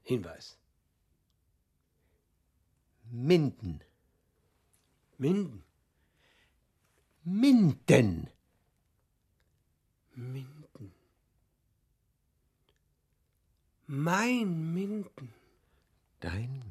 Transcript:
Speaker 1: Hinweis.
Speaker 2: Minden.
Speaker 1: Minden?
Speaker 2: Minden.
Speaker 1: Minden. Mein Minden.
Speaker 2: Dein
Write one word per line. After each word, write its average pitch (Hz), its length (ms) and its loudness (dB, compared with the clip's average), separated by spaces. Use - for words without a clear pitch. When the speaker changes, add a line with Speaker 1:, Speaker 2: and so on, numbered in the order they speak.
Speaker 1:
Hinweis. - 540 -8
Speaker 2:
Minden. 123 720 0
Speaker 1:
Minden? 147 440 -2
Speaker 2:
Minden. 165 1040 4
Speaker 1:
Minden. 131 800 -16
Mein 170 840 0
Minden. 190 600 -8
Speaker 2:
Dein 120 500 -8